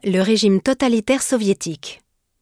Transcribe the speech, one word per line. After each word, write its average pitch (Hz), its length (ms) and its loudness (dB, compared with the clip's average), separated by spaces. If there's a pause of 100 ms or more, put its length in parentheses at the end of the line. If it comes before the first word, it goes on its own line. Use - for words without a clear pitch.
le 190 180 0
régime 202 400 2
totalitaire 262 600 0
soviétique ? 196 800 -4 (400)